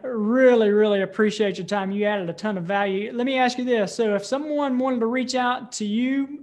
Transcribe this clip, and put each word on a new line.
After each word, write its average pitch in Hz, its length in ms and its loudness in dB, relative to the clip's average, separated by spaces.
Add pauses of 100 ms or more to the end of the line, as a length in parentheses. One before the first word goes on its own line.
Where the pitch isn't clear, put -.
really, 240 640 4
really 208 320 4
appreciate 202 560 0
your 180 80 -8
time. 196 240 -2
You 202 140 -2
added 202 260 -2
a - 20 -8
ton 208 240 -4
of 180 60 -6
value. 202 500 -2
Let 240 140 -2
me 269 100 0
ask 247 220 2
you 254 60 -4
this. 233 280 0
So 214 220 0
if 196 100 -2
someone 285 540 -2
wanted 254 220 0
to 226 60 2
reach 254 280 -2
out 247 380 -2
to - 120 -6
you, 269 580 -2